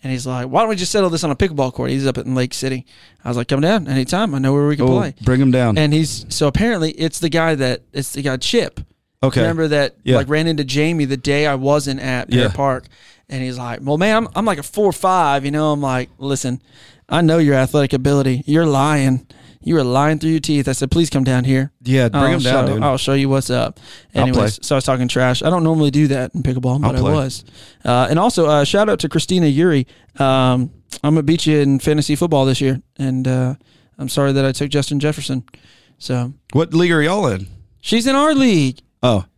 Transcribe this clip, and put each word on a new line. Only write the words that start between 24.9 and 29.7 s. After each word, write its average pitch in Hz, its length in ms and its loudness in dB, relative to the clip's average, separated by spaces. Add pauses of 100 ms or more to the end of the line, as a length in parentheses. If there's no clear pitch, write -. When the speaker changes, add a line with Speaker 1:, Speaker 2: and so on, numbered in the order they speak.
Speaker 1:
trash. 127 380 0
I 160 60 2
don't 180 120 0
normally 160 300 2
do 147 160 2
that 131 260 -4
in 143 80 -4
pickleball, 127 420 -2
Speaker 2:
I'll 117 80 4
Speaker 1:
but 131 40 0
I - 40 0
Speaker 2:
play. - 120 2
Speaker 1:
was. 135 320 -2 (400)
Uh, 123 260 2
and 156 80 2
also, 165 280 2
uh, 147 180 4
shout 202 240 2
out 202 120 0
to 160 80 -4
Christina 170 380 0
Yuri. 147 400 2 (320)